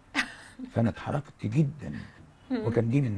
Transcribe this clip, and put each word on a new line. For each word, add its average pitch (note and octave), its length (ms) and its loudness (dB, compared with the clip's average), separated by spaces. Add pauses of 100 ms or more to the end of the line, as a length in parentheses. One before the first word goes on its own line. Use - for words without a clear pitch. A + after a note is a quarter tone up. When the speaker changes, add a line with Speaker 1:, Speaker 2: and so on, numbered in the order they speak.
(140)
Speaker 1:
<laughs> - 600 -6
فأنا A2+ 160 4
اتحركت - 560 -6
جدًا. A#2+ 460 0 (580)
Speaker 2:
مم. A3+ 140 -2
Speaker 1:
وكان A2+ 260 2
دي C#3 100 4
من C3+ 60 2 (120)